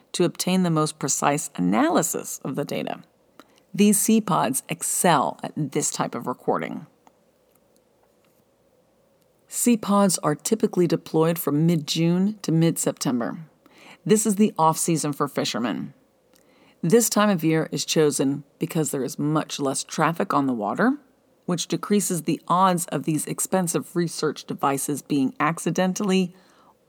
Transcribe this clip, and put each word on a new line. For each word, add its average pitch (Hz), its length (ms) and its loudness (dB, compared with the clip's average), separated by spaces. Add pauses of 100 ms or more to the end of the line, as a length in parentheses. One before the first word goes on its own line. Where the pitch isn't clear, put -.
(140)
to 185 100 0
obtain 180 400 0
the 175 80 2
most 156 260 0
precise 147 580 0
analysis 214 880 0
of 135 120 -6
the 143 100 -4
data. - 380 -8 (680)
These 208 260 4
sea 220 200 4
pods 156 480 0
excel 151 760 0
at - 120 -8
this 147 360 -4
type - 240 -4
of 123 100 -10
recording. 98 640 -4 (2500)
Sea - 300 2
pods 202 420 2
are 151 140 0
typically 190 540 0
deployed 165 500 0
from 151 300 0
mid-June 170 720 0
to - 100 -4
mid-September. 165 840 0 (680)
This 214 220 2
is 214 100 0
the 208 220 4
off-season 160 560 2
for 147 140 -2
fishermen. 117 680 -4 (880)
This 220 280 4
time 208 200 2
of 170 140 0
year 160 280 0
is 151 140 -6
chosen 143 580 0 (140)
because 156 340 -2
there 139 120 -4
is 139 160 -6
much 151 400 -2
less 139 240 -2
traffic 165 500 -2
on 143 140 2
the 127 60 0
water, 139 440 0 (480)
which 175 220 -4
decreases 180 560 -2
the - 240 -2
odds 180 400 2
of 147 160 -4
these 156 240 -2
expensive 165 680 -2
research 165 500 -4
devices 139 560 -2
being 135 380 0
accidentally 185 920 0 (560)